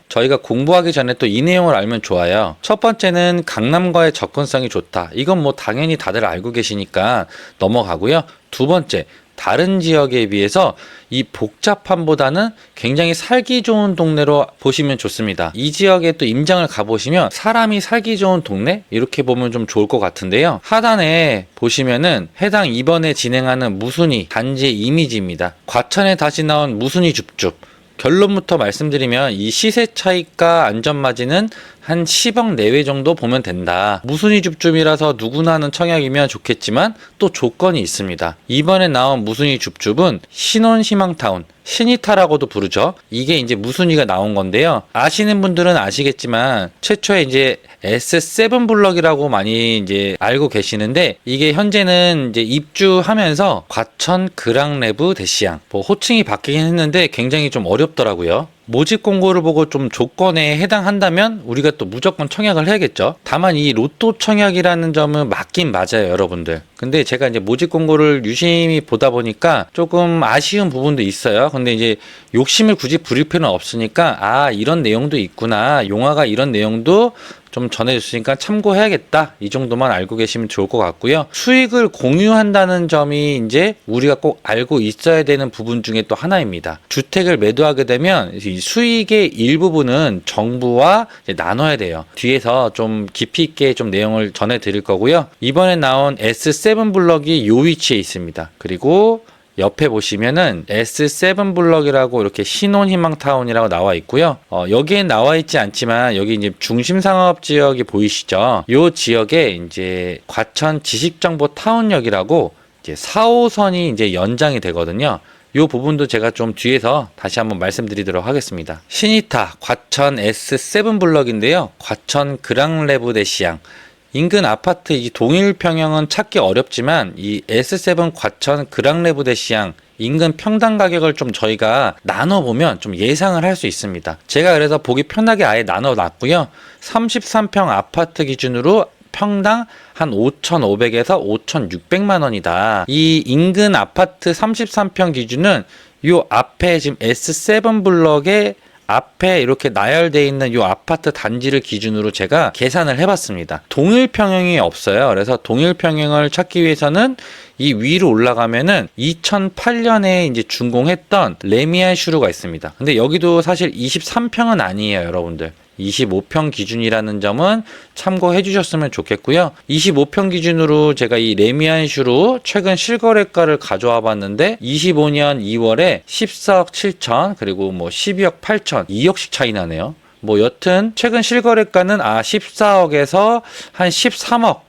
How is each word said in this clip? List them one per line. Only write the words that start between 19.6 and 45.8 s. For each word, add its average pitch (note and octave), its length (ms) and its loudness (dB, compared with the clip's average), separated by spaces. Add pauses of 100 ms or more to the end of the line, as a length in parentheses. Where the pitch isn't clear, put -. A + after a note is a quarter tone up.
좋을 G#2 220 0
것 C3 100 0
같은데요. G2+ 640 -2
하단에 E3 920 2
보시면은 B2 720 0 (140)
해당 G3+ 260 2
이번에 D3+ 460 0
진행하는 B2+ 640 -2
무순위 B2 500 0
단지의 C3 500 -2
이미지입니다. G#2 760 -2 (120)
과천에 F#3+ 500 0
다시 D3+ 260 -2
나온 D3 360 0
무순위 D3+ 360 0
줍줍. - 440 -6 (380)
결론부터 F#3+ 640 0
말씀드리면 C3 720 -2
이 G2+ 180 -4
시세 A3 360 0
차익과 E3+ 800 0
안전 A2+ 300 -2
마진은 C3+ 520 -2 (340)
한 E3 240 -2
십억 A3+ 480 0
내외 A#2+ 300 2
정도 C#3 300 0
보면 B2 280 -2
된다. F2+ 600 -2
무순위 F#3 380 2
줍줍이라서 D#3 760 0
누구나 D3 360 0
하는 D3+ 180 -2
청약이면 C#3+ 560 0
좋겠지만 C3+ 640 -2 (240)
또 G3 120 2
조건이 D#3 500 0
있습니다. F2 560 -6 (120)
이번에 F3 400 2
나온 C3 360 2
무순위 B2+ 340 -2
줍줍은 A2+ 640 0 (100)
신혼희망타운, G3+ 1120 0 (200)
신이타라고도 F#3+ 800 2
부르죠. G2+ 480 -2 (160)
이게 C3 280 -2
이제 A#2+ 160 -2
무순위가 C#3 500 0
나온 G2+ 300 0
건데요. G#2 480 0 (100)
아시는 G3+ 480 0
분들은 F3 360 2
아시겠지만 A#2+ 960 -2 (100)